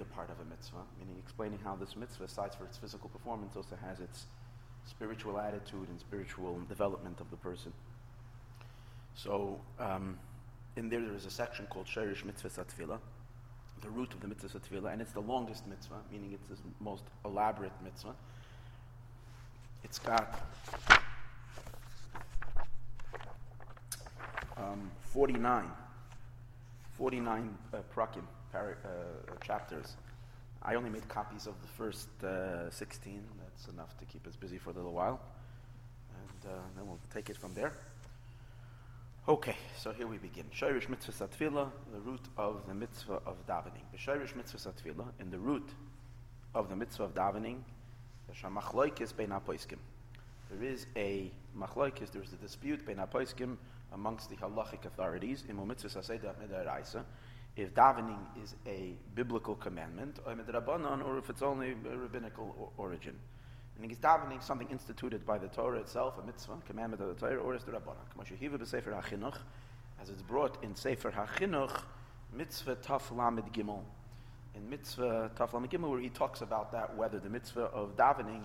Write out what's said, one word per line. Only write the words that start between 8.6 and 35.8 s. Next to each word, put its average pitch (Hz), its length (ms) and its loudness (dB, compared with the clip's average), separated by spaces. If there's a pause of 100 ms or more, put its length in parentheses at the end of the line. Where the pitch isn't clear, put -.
So, 98 440 2 (220)
um, 95 380 0 (580)
in 113 140 0
there, 117 100 4
there 107 140 0
is 95 100 -4
a 95 60 -6
section 110 400 -2
called 95 160 -4
Shirish 104 360 0
Mitzvah 101 280 -6
Satfila, 87 480 -4 (840)
the 104 80 -6
root 120 240 0
of 92 80 -8
the 101 80 -4
Mitzvah 98 200 -6
Satfila, 95 440 -2
and 110 80 0
it's 113 120 -4
the 104 80 0
longest 113 460 0
mitzvah, 101 360 -8 (100)
meaning 101 220 -6
it's - 140 -10
the 95 80 -8 (240)
most 104 240 -4 (200)
elaborate 104 480 4 (100)
mitzvah. 104 320 -8 (1700)
It's - 160 -8
got, 113 400 6 (4000)
um, 101 320 -2 (100)
forty-nine, 120 720 8 (1300)
forty-nine, 117 600 2 (140)
uh, 110 60 0 (160)
prakim, 110 280 2 (300)
para-, 95 320 0
uh, 87 500 -6 (100)
chapters. - 520 -2 (640)
I 110 140 4
only 120 140 2
made 107 180 -4
copies 107 400 -4
of 101 120 -8
the 117 60 -10
first, - 420 -4 (140)
uh, 92 480 0
sixteen. 104 540 -8 (160)
That's - 280 -12
enough 82 300 -10
to - 60 -10
keep - 240 -10
us 82 80 -10
busy 90 220 -6
for 87 120 -6
a - 20 -4
little 90 200 -2
while. 98 280 4 (920)